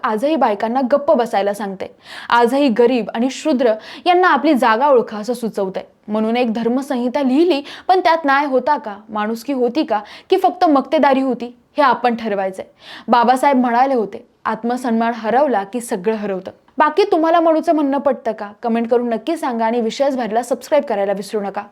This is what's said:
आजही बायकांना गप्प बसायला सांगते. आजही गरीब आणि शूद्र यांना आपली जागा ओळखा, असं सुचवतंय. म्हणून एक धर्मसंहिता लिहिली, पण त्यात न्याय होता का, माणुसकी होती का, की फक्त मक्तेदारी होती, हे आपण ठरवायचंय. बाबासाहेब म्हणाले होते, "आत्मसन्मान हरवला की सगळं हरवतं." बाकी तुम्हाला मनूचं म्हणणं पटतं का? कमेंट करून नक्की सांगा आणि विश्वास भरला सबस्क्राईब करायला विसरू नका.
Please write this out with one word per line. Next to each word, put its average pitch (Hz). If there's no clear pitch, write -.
आजही 247
बायकांना 233
गप्प 285
बसायला 220
सांगते. 196
आजही 247
गरीब 233
आणि 233
शूद्र 262
यांना 359
आपली 294
जागा 233
ओळखा, 226
असं 214
सुचवतंय. 202
म्हणून 220
एक 240
धर्मसंहिता 247
लिहिली, 277
पण 370
त्यात 330
न्याय 277
होता 262
का, 208
माणुसकी 220
होती 247
का, 214
की 370
फक्त 359
मक्तेदारी 277
होती, 240
हे 294
आपण 247
ठरवायचंय. 196
बाबासाहेब 254
म्हणाले 247
होते, 220
"आत्मसन्मान 233
हरवला 226
की 226
सगळं 220
हरवतं." 202
बाकी 302
तुम्हाला 330
मनूचं 320
म्हणणं 285
पटतं 262
का? 214
कमेंट 233
करून 240
नक्की 226
सांगा 240
आणि 233
विश्वास 262
भरला 233
सबस्क्राईब 277
करायला 202
विसरू 202
नका. 202